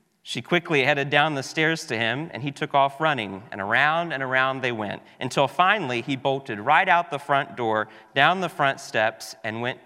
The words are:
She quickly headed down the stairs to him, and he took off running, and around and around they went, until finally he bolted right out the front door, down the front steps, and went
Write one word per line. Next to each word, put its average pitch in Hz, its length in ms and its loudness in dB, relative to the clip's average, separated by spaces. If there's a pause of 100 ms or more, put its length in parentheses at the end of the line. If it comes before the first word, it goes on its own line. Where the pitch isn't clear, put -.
(240)
She - 180 -6
quickly 165 420 2
headed 139 280 2
down 147 240 2
the 135 80 -4
stairs 160 420 -2
to 113 120 -4
him, 117 360 -2
and 113 80 -8
he 143 100 -6
took 147 220 -6
off 139 260 2
running, 110 520 -2
and 104 100 -8
around 147 520 2
and 135 100 -4
around 131 380 0
they 123 100 0
went, 104 320 -6 (160)
until 131 280 0
finally 180 540 0
he 135 140 -4
bolted 135 440 -4
right 156 300 4
out 175 220 2
the 143 80 -6
front 139 360 0
door, 110 320 0 (280)
down 165 260 4
the 175 80 -2
front 139 300 0
steps, - 640 -2
and 110 180 -6
went 123 240 -6